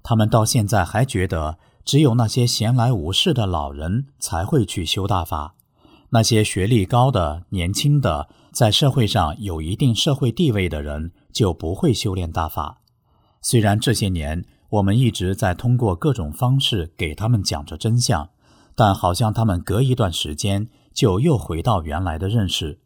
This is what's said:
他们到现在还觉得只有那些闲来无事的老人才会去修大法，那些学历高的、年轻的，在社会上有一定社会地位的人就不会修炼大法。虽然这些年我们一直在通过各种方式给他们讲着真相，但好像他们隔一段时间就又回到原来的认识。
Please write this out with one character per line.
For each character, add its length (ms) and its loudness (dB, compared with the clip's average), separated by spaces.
他 140 -2
们 120 4
到 160 4
现 240 2
在 160 2
还 220 0
觉 220 -2
得 320 -4
只 140 2
有 160 4
那 120 2
些 200 0
闲 280 0
来 160 2
无 220 -2
事 180 2
的 140 0
老 260 -2
人 360 -4
才 260 -4
会 220 2
去 180 -6
修 220 -4
大 180 -2
法， 320 -8
那 140 4
些 200 2
学 220 0
历 180 4
高 280 2
的、 380 -2
年 220 -2
轻 300 2
的， 260 -2
在 200 2
社 180 2
会 160 2
上 340 -2
有 220 -6
一 140 -4
定 180 2
社 220 0
会 160 0
地 200 0
位 160 0
的 140 -4
人 300 -8
就 220 2
不 220 -4
会 180 2
修 220 -2
炼 160 -4
大 180 -4
法。 320 -10
虽 180 2
然 200 2
这 140 0
些 160 -2
年 340 -4
我 120 0
们 160 2
一 140 4
直 240 -2
在 180 0
通 240 0
过 180 0
各 160 0
种 200 -4
方 280 0
式 380 -2
给 160 -4
他 160 -4
们 140 2
讲 220 -4
着 120 -12
真 220 2
相， 300 0
但 180 4
好 200 0
像 200 0
他 120 0
们 160 0
隔 200 0
一 140 2
段 160 0
时 240 -6
间 320 -2
就 260 2
又 180 2
回 240 -4
到 220 0
原 200 -4
来 140 -4
的 100 -4
认 220 0
识。 360 -6